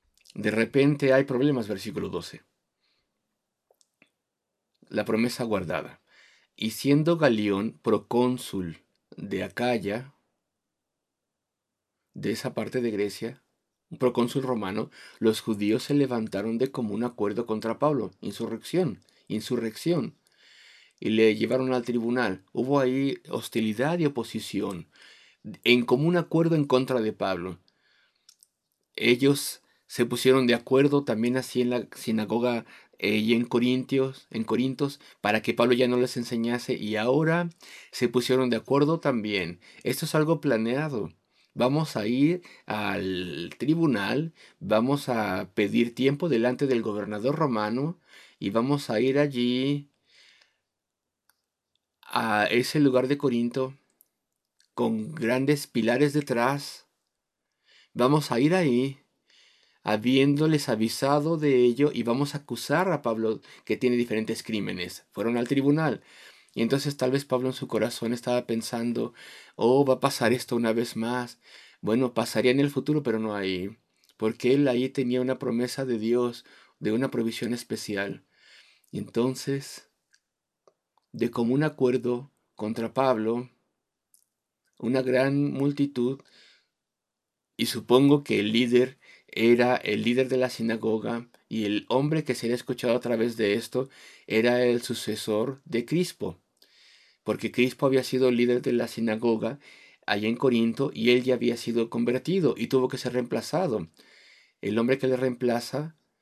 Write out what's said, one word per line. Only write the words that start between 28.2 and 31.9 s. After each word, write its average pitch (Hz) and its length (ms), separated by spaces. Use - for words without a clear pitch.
Ellos 131 640
se 120 200
pusieron 127 400
de 120 80
acuerdo 139 500
también 120 320
así 127 240
en 120 80
la 123 260